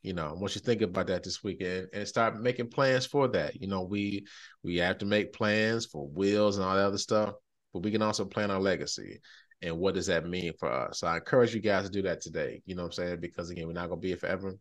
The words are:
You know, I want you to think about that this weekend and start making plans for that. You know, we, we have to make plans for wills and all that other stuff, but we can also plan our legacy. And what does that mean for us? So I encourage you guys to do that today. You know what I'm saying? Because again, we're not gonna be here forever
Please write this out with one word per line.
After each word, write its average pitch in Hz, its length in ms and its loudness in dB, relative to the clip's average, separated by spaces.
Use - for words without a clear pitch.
You 92 100 -6
know, 82 140 -2
I 76 60 -6
want 92 220 -4
you 101 60 -6
to - 60 -6
think 113 160 4
about 92 240 0
that 90 180 0
this - 180 -8
weekend 92 520 -4
and 101 120 -4
start 113 320 2
making 123 300 -2
plans 131 380 2
for 143 220 2
that. 90 300 0
You 95 100 -6
know, 95 160 -2
we, 101 420 -2
we 87 140 -2
have 90 220 2
to 101 80 -4
make 104 260 2
plans 110 540 2
for 71 200 -10
wills 101 520 4
and 95 80 2
all 95 100 4
that 98 80 6
other 101 140 2
stuff, 107 340 2
but 90 100 -4
we 104 80 0
can 107 120 2
also 107 240 0
plan 104 240 -2
our 95 100 2
legacy. 71 600 -2
And 82 160 -4
what 92 160 2
does 90 140 -2
that 85 200 2
mean 87 300 -4
for 78 120 -2
us? 64 280 -2
So 85 80 -4
I 82 100 0
encourage 113 380 4
you 110 80 -2
guys 98 220 4
to 95 60 -6
do 98 120 -2
that 87 180 -2
today. 78 460 -6
You 92 80 -8
know 87 80 -6
what 85 160 -8
I'm 90 60 -2
saying? 87 160 -4
Because 87 280 -8
again, 87 180 -8
we're 82 60 -8
not 87 160 -6
gonna 85 120 -6
be 95 80 -2
here 90 100 -2
forever 95 420 -4